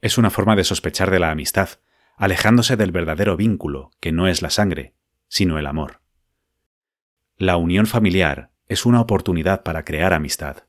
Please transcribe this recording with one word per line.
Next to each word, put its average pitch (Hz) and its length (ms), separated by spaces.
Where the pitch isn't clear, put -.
Es - 160
una 110 120
forma 101 260
de 95 80
sospechar - 480
de 92 80
la 80 120
amistad, 78 380
alejándose 113 640
del 98 140
verdadero 85 460
vínculo, 80 640
que 82 120
no 87 160
es 90 140
la 78 80
sangre, 82 460
sino 85 320
el 73 80
amor. 73 340
La 92 200
unión 87 280
familiar 92 680
es - 180
una 120 160
oportunidad 95 600
para 80 220
crear 82 280
amistad. 73 560